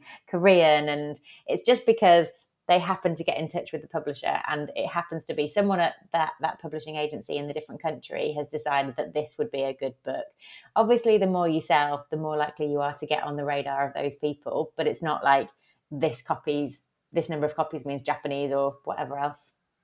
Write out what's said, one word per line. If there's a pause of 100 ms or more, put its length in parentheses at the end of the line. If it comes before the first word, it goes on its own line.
(280)
Korean,
and (280)
it's
just
because (400)
they
happen
to
get
in
touch
with
the
publisher,
and
it
happens
to
be
someone
at (180)
that,
that
publishing
agency
in
the
different
country
has
decided
that
this
would
be
a
good (100)
book. (500)
Obviously,
the
more
you
sell,
the
more
likely
you
are
to
get
on
the
radar
of
those
people,
but
it's
not
like (420)
this
copies, (320)
this
number
of
copies
means
Japanese
or
whatever
else. (300)